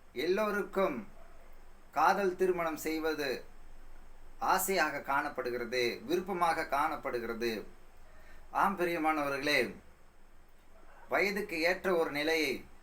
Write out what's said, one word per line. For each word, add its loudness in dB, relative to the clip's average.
எல்லோருக்கும் 2
காதல் 4
திருமணம் 2
செய்வது -2
ஆசையாக 2
காணப்படுகிறது, 0
விருப்பமாக 2
காணப்படுகிறது. 0
ஆம் 2
பிரியமானவர்களே, 2
வயதுக்கு 0
ஏற்ற 2
ஒரு 2
நிலையை 0